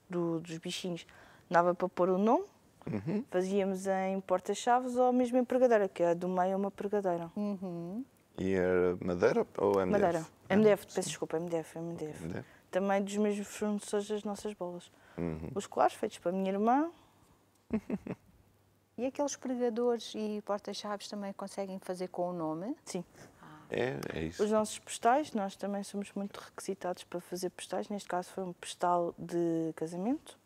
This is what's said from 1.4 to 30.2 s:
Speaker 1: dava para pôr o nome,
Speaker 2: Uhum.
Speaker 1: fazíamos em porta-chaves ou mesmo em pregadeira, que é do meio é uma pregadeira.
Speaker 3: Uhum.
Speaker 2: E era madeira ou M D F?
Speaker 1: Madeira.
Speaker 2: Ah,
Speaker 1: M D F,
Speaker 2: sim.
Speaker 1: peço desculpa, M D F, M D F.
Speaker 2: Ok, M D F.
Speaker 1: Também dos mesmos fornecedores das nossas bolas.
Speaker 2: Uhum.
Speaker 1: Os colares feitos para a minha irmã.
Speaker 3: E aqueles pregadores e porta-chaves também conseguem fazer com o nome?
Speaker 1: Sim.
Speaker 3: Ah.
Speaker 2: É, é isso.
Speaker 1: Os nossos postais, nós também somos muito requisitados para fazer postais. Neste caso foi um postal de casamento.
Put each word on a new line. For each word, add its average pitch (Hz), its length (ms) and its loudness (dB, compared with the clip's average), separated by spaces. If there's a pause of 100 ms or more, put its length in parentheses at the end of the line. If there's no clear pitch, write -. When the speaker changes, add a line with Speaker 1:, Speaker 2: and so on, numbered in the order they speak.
Speaker 1:
dava 175 240 6
para 180 140 0
pôr 180 220 2
o 185 80 4
nome, 240 260 6 (420)
Speaker 2:
Uhum. 156 440 -2
Speaker 1:
fazíamos 190 580 0
em 190 320 0
porta-chaves 240 760 0
ou 247 160 6
mesmo 247 260 4
em 254 60 4
pregadeira, 233 440 6
que - 140 -2
é 170 120 6
do 175 140 -2
meio 185 240 2
é 190 40 0
uma 196 140 0
pregadeira. 190 680 -2
Speaker 3:
Uhum. 190 680 -6 (340)
Speaker 2:
E 95 140 0
era 90 480 4
madeira 107 440 4 (140)
ou 101 220 4
M 92 120 2
D 208 60 4
F? 202 60 2
Speaker 1:
Madeira. 170 220 2 (220)
Speaker 2:
Ah, 190 60 2
Speaker 1:
M 208 80 6
D 214 80 8
F, 190 180 2
Speaker 2:
sim. - 60 -16
Speaker 1:
peço 180 140 -2
desculpa, 156 280 -4
M 170 120 -4
D 170 80 -2
F, 160 220 -6
M 170 160 -6
D 165 120 -8
F. 151 100 -10
Speaker 2:
Ok, - 100 -10
M - 80 -6
D - 60 -6
F. 120 80 -12 (220)
Speaker 1:
Também 196 320 2
dos 196 140 -6
mesmos 208 320 0
fornecedores 208 600 -2
das 208 160 -4
nossas 208 300 -6
bolas. 175 360 -8 (260)
Speaker 2:
Uhum. 80 380 -6
Speaker 1:
Os 202 120 -6
colares - 300 2
feitos - 220 -4
para 175 120 -2
a 180 40 0
minha 190 180 0
irmã. 247 380 2 (2000)
Speaker 3:
E 233 100 -2
aqueles 277 300 -2
pregadores 240 800 -2
e 214 280 -4
porta-chaves 202 640 -6
também 202 240 -8
conseguem 196 460 -8
fazer 185 300 -6
com 180 220 -4
o - 20 -4
nome? 175 520 -4
Speaker 1:
Sim. 175 200 -6 (360)
Speaker 3:
Ah. - 60 -20 (240)
Speaker 2:
É, 131 260 0 (180)
é 80 100 -4
isso. 82 180 -2
Speaker 1:
Os 208 80 2
nossos 214 300 0
postais, 269 540 2
nós 196 200 -2
também 202 300 -4
somos 202 300 -8
muito 196 260 -8
requisitados - 640 -8
para - 160 -8
fazer 180 300 -6
postais. - 380 -6
Neste 202 200 -8
caso 180 220 -4
foi 190 140 -8
um 180 80 -6
postal 175 640 0
de 165 580 0
casamento. 180 680 -4